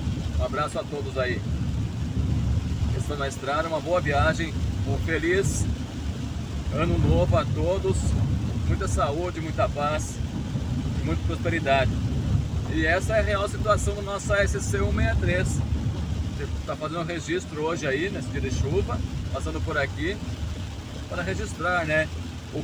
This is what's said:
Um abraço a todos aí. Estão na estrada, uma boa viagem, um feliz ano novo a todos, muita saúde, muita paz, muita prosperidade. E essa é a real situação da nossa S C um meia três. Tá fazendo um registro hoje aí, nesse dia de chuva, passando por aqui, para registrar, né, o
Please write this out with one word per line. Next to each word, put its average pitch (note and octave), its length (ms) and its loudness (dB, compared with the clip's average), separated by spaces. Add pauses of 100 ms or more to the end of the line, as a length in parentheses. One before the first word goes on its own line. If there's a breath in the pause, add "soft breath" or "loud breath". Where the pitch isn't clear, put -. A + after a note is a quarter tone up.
(400)
Um - 40 2
abraço D3+ 360 -2
a - 20 -6
todos C#3 340 -4
aí. B2+ 240 0 (1600)
Estão C#3+ 180 -2
na C#3 120 -2
estrada, C#3+ 400 -2
uma D#3+ 120 0
boa F3 200 2
viagem, D#3 520 2 (360)
um C#3+ 180 0
feliz E3+ 580 2 (1080)
ano E3+ 260 2
novo - 380 4
a - 80 2
todos, F#3+ 520 2 (680)
muita - 220 0
saúde, E3 520 0
muita D#3 280 0
paz, D3 480 -2 (880)
muita D#3+ 180 0
prosperidade. D3+ 680 2 (800)
E D#3+ 120 2
essa F#3 300 2
é A3 60 6
a - 20 2
real G3+ 260 2
situação G3+ 460 2
da G3+ 80 -4
nossa G3+ 400 2
S G3 180 2
C G3+ 220 0
um G3+ 80 2
meia - 240 4
três. F3+ 460 2 (1080)
Tá D3 80 -4
fazendo D3+ 260 -4
um E3 40 -2
registro D#3+ 580 -4
hoje D#3+ 240 -2
aí, D3 240 0
nesse - 180 -4
dia B2+ 120 -2
de C3 100 -2
chuva, G3 480 0 (340)
passando D#3 320 -4
por D#3 140 -2
aqui, C#3+ 380 -2 (920)
para F3 140 -4
registrar, F3+ 640 -2
né, D#3 220 2 (440)
o D3+ 120 -4